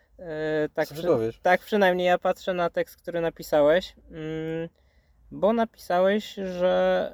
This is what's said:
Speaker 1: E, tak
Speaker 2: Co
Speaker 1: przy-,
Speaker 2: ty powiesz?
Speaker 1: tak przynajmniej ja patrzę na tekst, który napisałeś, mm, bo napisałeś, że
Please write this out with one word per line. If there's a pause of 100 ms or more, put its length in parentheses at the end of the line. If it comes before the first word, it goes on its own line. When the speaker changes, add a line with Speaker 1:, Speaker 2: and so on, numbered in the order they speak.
(200)
Speaker 1:
E,
tak
Speaker 2:
Co
Speaker 1:
przy-,
Speaker 2:
ty
powiesz?
Speaker 1:
tak
przynajmniej
ja
patrzę
na
tekst,
który
napisałeś, (160)
mm, (640)
bo
napisałeś,
że